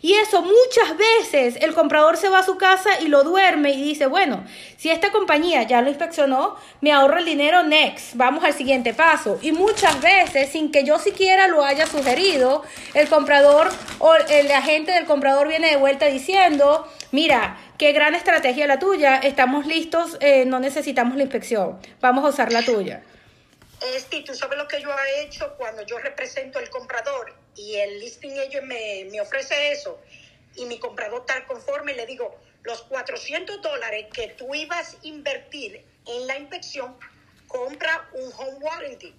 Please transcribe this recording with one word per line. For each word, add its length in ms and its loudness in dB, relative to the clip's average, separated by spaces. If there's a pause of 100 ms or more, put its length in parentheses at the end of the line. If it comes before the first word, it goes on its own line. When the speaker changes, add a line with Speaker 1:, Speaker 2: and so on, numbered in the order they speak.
Speaker 1:
Y 100 2
eso 300 2
muchas 520 4
veces 680 2
el 120 0
comprador 420 4
se 140 0
va 100 4
a 40 2
su 140 -2
casa 440 2
y 60 -2
lo 160 6
duerme 480 2
y 100 -2
dice, 240 -2
"Bueno, 400 0 (320)
si 140 -4
esta 200 0
compañía 520 0
ya 180 2
lo 80 0
inspeccionó, 680 -2 (240)
me 120 2
ahorro 260 6
el 80 -2
dinero, 380 2
next, 500 0
vamos 300 0
al 100 2
siguiente 400 -2
paso". 480 2
Y 100 -2
muchas 480 2
veces, 520 2
sin 200 -4
que 120 2
yo 160 2
siquiera 480 2
lo 180 2
haya 220 0
sugerido, 760 0 (320)
el 160 2
comprador 600 6 (260)
o 160 6 (160)
el 220 4
agente 400 0
del 140 2
comprador 420 2
viene 240 0
de 60 2
vuelta 280 2
diciendo, 840 2 (260)
"Mira, 440 0 (200)
qué 160 2
gran 220 2
estrategia 500 0
la 140 0
tuya, 380 2
estamos 500 0
listos, 520 -4
eh, 260 4
no 140 -2
necesitamos 560 -4
la 60 -2
inspección, 580 -4 (220)
vamos 240 2
a 40 4
usar 220 -2
la 120 0
tuya". 400 -4 (920)
Speaker 2:
Esti, 280 -12
¿tú 100 -16
sabes 240 -10
lo 100 -10
que 140 -8
yo 80 -12
he 320 -6
hecho 360 -12
cuando 260 -12
yo 160 -12
represento 580 -12
al 120 -12
comprador 680 -10 (200)
y 200 -14
el 240 -6
listing 400 -18
agent 260 -10
me, 460 -12
me 100 -10
ofrece 500 -6
eso 300 -12 (540)
y 100 -14
mi 140 -14
comprador 480 -12
está 180 -8
conforme 460 -10
y 40 -8
le 120 -12
digo, 280 -12 (280)
"Los 180 -14
cuatrocientos 800 -12
dólares 500 -10
que 180 -12
tú 260 -16
ibas 400 -12
a 100 -20
invertir 800 -14 (220)
en 200 -12
la 120 -10
inspección, 560 -16 (520)
compra 680 -8
un 240 -14
home 220 -14
warranty 600 -12